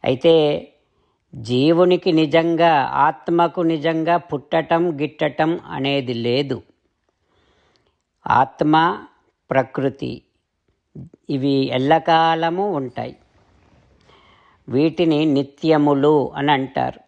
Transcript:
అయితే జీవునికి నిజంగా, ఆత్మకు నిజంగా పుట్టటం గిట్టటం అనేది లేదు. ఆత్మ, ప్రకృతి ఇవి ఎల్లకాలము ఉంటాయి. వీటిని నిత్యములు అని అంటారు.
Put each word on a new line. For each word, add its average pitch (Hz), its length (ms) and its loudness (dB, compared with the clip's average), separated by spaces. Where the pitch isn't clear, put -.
అయితే 151 640 2
జీవునికి 165 760 2
నిజంగా, 160 800 2
ఆత్మకు 165 680 0
నిజంగా 165 560 0
పుట్టటం 165 840 -2
గిట్టటం 156 640 -4
అనేది 139 480 -4
లేదు. 120 480 -2
ఆత్మ, 160 760 0
ప్రకృతి 135 720 -4
ఇవి 143 200 -2
ఎల్లకాలము 160 1200 0
ఉంటాయి. 127 440 -8
వీటిని 151 560 0
నిత్యములు 147 1120 2
అని 147 160 -2
అంటారు. 131 560 -4